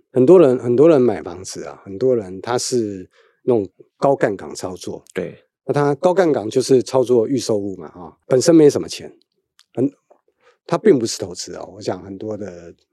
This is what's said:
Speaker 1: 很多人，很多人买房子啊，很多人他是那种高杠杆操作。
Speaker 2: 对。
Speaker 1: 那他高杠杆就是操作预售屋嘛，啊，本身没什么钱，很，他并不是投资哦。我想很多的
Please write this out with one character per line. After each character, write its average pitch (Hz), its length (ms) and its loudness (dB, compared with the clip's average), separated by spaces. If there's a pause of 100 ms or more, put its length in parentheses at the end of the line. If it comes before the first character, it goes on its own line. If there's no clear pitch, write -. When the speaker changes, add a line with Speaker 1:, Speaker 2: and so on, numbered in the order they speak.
(120)
Speaker 1:
很 127 140 2
多 180 140 8
人， 131 180 6
很 120 180 -2
多 147 140 6
人 147 120 4
买 120 200 0
房 87 200 -14
子 - 220 -14
啊， 71 220 -16
很 98 120 -14
多 127 160 0
人 95 280 -6
他 120 160 -6
是 104 500 -6 (360)
那 127 100 0
种 104 160 0 (280)
高 139 180 2
杠 117 200 -2
杆 76 200 -14
操 92 200 -10
作。 - 380 -14
Speaker 2:
对。 87 240 -10 (300)
Speaker 1:
那 139 60 -4
他 143 220 0
高 180 180 0
杠 170 180 2
杆 113 180 -2
就 127 120 0
是 123 220 4
操 131 200 0
作 117 240 2
预 135 100 -2
售 107 200 -2
屋 101 200 -8
嘛， 80 100 -16
啊， 82 260 -20 (140)
本 131 120 2
身 165 140 4
没 151 160 8
什 113 100 2
么 80 80 -6
钱， - 240 -14 (640)
很， 127 180 -2 (760)
他 170 100 -2
并 160 220 4
不 113 80 -2
是 - 100 -8
投 90 160 -10
资 85 220 -14
哦。 - 200 -16
我 104 60 -18
想 92 220 -8
很 98 140 -14
多 107 200 -10
的 87 340 -16 (220)